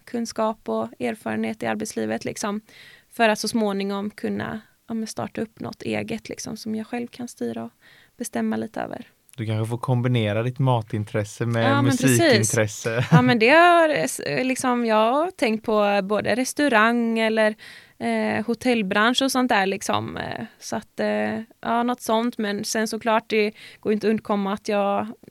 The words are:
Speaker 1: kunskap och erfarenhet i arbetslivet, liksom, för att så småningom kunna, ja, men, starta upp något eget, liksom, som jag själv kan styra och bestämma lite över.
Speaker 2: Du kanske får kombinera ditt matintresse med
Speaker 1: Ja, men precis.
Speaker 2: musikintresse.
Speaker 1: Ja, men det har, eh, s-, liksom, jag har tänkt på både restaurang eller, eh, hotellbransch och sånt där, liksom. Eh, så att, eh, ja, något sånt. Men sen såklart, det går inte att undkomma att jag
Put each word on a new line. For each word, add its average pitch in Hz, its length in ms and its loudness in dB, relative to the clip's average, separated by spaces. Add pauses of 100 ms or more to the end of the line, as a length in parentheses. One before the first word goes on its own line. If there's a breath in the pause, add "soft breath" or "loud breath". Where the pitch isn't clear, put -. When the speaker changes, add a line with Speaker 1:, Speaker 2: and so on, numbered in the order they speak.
Speaker 1:
kunskap 226 540 -4 (100)
och 220 200 -2 (100)
erfarenhet 220 640 -6
i - 20 -2
arbetslivet, 214 600 -4
liksom, 214 360 -6 (500 loud breath)
för 226 180 4
att 214 100 0
så - 80 -4
småningom 202 600 -2
kunna, 214 520 -6 (260)
ja, 226 60 -8
men, 220 140 -6
starta - 340 -8
upp - 180 -10
något - 240 -10
eget, 220 460 -6
liksom, 226 280 -10
som 220 180 -8
jag 220 120 -8
själv 240 200 -8
kan 240 200 -12
styra 233 360 -8
och 233 80 -14 (460 soft breath)
bestämma 226 400 -4
lite 220 240 -6
över. - 260 -10 (300)
Speaker 2:
Du 113 80 -4
kanske 110 240 0
får 117 80 -4
kombinera 120 640 0
ditt 123 160 -4
matintresse 113 880 0
med 117 260 0
Speaker 1:
Ja, 277 100 4
men 117 100 4
precis. 240 280 4
Speaker 2:
musikintresse. 120 920 2
Speaker 1:
Ja, 247 100 10
men 247 180 4
det 220 100 6
har, 339 400 8
eh, 269 140 0
s-, - 240 -6
liksom, 247 580 0
jag 220 280 4
har 320 180 0
tänkt 220 340 -2
på 202 380 2
både 208 320 -2
restaurang 233 840 2
eller, 220 360 2 (440 loud breath)
eh, 220 460 -2
hotellbransch 233 760 2
och 269 100 2
sånt 254 180 2
där, 202 160 2
liksom. 208 520 -4
Eh, - 280 -8 (140)
så - 160 -10
att, - 240 -10
eh, 214 400 -2 (220)
ja, 233 220 0
något 247 180 -2
sånt. 233 360 0
Men 208 260 -4
sen 220 240 -2
såklart, 220 400 0
det 214 240 0 (280 loud breath)
går 214 140 0
inte 208 140 0
att 220 40 4
undkomma 202 420 -2
att - 140 -10
jag 202 400 0 (240)